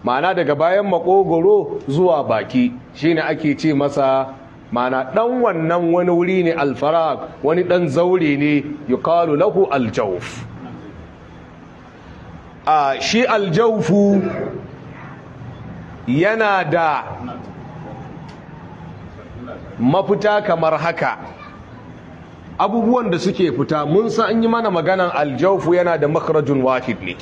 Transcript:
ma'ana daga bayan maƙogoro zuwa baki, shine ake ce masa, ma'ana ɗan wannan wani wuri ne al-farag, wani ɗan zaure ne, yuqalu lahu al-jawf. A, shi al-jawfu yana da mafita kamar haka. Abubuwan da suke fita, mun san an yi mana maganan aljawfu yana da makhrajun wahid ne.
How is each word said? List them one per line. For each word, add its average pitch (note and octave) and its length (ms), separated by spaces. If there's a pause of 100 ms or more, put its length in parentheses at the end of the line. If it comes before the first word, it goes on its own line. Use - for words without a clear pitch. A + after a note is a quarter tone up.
ma'ana D3 300
daga D3 200
bayan F#3 300
maƙogoro F#3 1040
zuwa D#3+ 340
baki, A#2 480 (220)
shine E3 260
ake D3 400
ce D#3+ 140
masa, C3+ 600 (380)
ma'ana B2+ 420
ɗan A#3+ 280
wannan E3+ 520
wani F3+ 160
wuri F3+ 340
ne E3 80
al-farag, C#3+ 680 (240)
wani E3+ 200
ɗan F3 260
zaure E3 480
ne, D3 260 (240)
yuqalu D#3+ 500
lahu F#3+ 340
al-jawf. G#2+ 760 (2250)
A, C#3 300
shi - 260
al-jawfu G3+ 960 (1800)
yana F#3+ 640
da D3+ 340 (2750)
mafita G3 680
kamar E3 320
haka. D#3+ 400 (1400)
Abubuwan A3+ 500
da F3 100
suke F3 360
fita, D3 320
mun G#3 220
san G#3+ 260
an A3+ 80
yi A3+ 60
mana A#3 200
maganan F3 460
aljawfu D3+ 600
yana F3 220
da D3 100
makhrajun D3+ 540
wahid B2+ 400
ne. F2+ 200